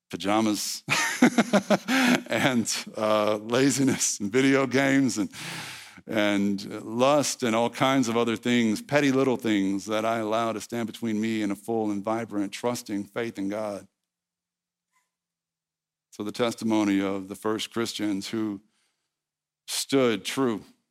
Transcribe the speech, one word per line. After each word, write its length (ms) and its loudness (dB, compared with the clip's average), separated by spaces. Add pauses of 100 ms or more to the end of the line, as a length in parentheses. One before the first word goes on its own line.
(100)
pajamas 760 0 (360)
<laughs> 1080 2
and, 440 0 (240)
uh, 400 2
laziness 840 2
and 100 -4
video 340 4
games 540 2
and, 100 0 (800)
and 800 0
lust 580 2
and 140 2
all 120 2
kinds 400 2
of 80 0
other 200 2
things, 440 2
petty 300 2
little 260 2
things 500 -2
that 180 -2
I 140 0
allow 340 -2
to 80 -6
stand 260 -6
between 340 -4
me 220 -2
and 80 0
a 60 -4
full 340 -2
and 140 -4
vibrant, 480 -4
trusting 540 -4
faith 320 -6
in 100 -4
God. 400 -6 (2250)
So 100 -8
the 80 -6
testimony 720 2
of 240 -4
the 80 -10
first 380 -4
Christians 560 -4
who 320 -4 (1080)
stood 580 2
true 380 -2 (280)